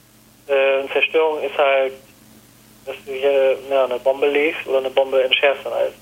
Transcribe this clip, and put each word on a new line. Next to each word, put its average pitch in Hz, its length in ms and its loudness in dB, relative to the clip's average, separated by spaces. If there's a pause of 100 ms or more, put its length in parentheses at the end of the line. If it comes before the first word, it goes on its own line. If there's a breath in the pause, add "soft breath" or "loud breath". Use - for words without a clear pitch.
(480)
Äh, 135 340 2
und 135 100 -8
Zerstörung 156 500 0
ist - 140 -6
halt, 135 360 2 (920)
dass 131 100 -10 (100)
du 139 60 -10
hier, 135 440 2 (140)
ja, 135 140 2
eine 123 140 -4
Bombe 139 300 0
legst 147 380 -2
oder 131 120 0
eine 131 120 -2
Bombe 135 320 2
entschärfst 131 420 0
dann 120 100 -6
als, 127 280 -2